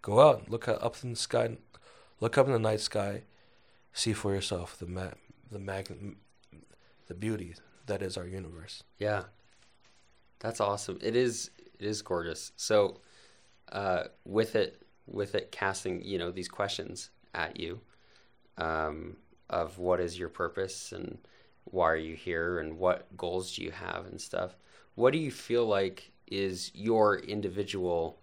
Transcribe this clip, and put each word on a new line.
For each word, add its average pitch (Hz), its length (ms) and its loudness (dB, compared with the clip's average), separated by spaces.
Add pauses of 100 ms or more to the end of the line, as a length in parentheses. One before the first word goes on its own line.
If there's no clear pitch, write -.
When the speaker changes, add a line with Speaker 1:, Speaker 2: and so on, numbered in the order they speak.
Speaker 1:
go 104 180 6
out, 143 280 8
look 113 200 -2
at, 110 120 0
up 117 220 -2
in 123 80 -6
the 117 60 -6
sky, 117 400 0 (640)
look 117 180 4
up 135 80 10
in 139 60 2
the 113 80 6
night 110 200 4
sky, 101 420 -2 (720)
see - 200 0
for 104 200 0
yourself 95 460 -2
the 87 80 -10
ma-, 90 240 -6 (400)
the 104 80 -10
mag-, 98 580 -8 (920)
the 90 60 -10
beauty 95 420 -4 (300)
that 101 160 -2
is 92 140 -4
our 90 100 -8
universe. 90 580 -12 (140)
Speaker 2:
Yeah. 104 260 0 (1120)
That's 113 220 -4
awesome. 101 420 0
It 113 140 0
is, 123 340 2 (280)
it 101 60 -12
is 104 180 -2
gorgeous. 85 540 -4
So, 104 440 4 (720)
uh, 95 320 0 (200)
with 110 300 0
it, - 260 2 (260)
with 101 280 -6
it - 160 -2
casting, 95 520 -2
you 95 160 -4
know, 90 120 -2
these 90 180 -6
questions - 640 -6 (240)
at 80 240 -4
you, 85 220 -6 (760)
um, 80 580 -2 (320)
of 87 300 -4
what 90 220 4
is 87 180 -2
your 87 100 -4
purpose - 600 -4
and 92 280 -8 (480)
why 87 220 4
are 80 80 6
you 80 200 -6
here 85 420 -2
and 80 200 -6
what 90 380 0
goals 92 380 -4
do 87 80 -8
you 85 80 -6
have 90 360 -8
and 92 140 -12
stuff, - 360 -4 (400)
what 123 160 6
do 156 60 0
you 151 120 -2
feel 117 340 0
like 98 460 2 (160)
is 98 480 -2
your 107 460 6
individual 92 1040 -2